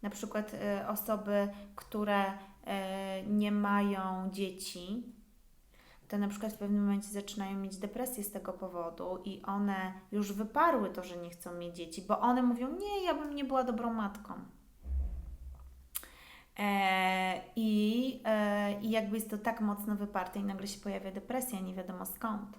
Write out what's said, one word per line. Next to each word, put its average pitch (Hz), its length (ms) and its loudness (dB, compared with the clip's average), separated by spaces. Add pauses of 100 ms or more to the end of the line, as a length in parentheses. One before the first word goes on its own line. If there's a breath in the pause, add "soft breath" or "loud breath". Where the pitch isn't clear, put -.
Na 208 80 -2
przykład, 214 440 -4
y, 202 340 0
osoby, 202 600 2 (280 loud breath)
które, 208 560 2
y, 190 920 -4
nie 208 260 4
mają 202 800 4
dzieci, 185 800 -4 (960 loud breath)
to 202 100 0
na 202 100 2
przykład 208 240 -4
w - 60 -10
pewnym 202 240 4
momencie 202 260 2
zaczynają 202 500 -4
mieć 196 180 -4
depresję 214 480 -4
z 208 60 -4
tego 185 220 -6
powodu 180 720 -6
i 190 180 -6
one 196 500 0 (200)
już 202 200 0
wyparły 220 580 4
to, 180 140 -6
że 175 120 -10
nie 175 140 -8
chcą 175 240 -10
mieć 175 220 -6
dzieci, 175 260 -8
bo 214 180 2
one 247 220 4
mówią: 247 360 2
"Nie, 403 260 -2
ja 339 100 4
bym 294 200 -4
nie 285 100 -2
była 262 200 2
dobrą 233 280 0
matką". 202 420 -4 (2250 loud breath)
E, 190 800 4 (160)
i, 220 680 4
e, 208 560 4
i 214 100 0
jakby 214 260 2
jest 220 140 -2
to 214 80 -4
tak 220 220 0
mocno 208 360 0
wyparte 202 420 -2
i 196 60 -2
nagle 196 220 -4
się - 140 -8
pojawia 190 320 -4
depresja, 208 480 -4
nie 185 140 -4
wiadomo 185 320 -6
skąd. 208 520 -6